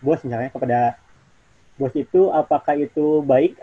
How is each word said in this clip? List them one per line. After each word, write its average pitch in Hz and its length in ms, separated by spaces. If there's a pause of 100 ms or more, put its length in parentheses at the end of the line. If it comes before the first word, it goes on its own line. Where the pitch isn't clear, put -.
bos, 151 240
misalnya 120 240
kepada 120 480 (800)
bos 131 160
itu, 185 400
apakah 151 400
itu 151 480
baik 139 400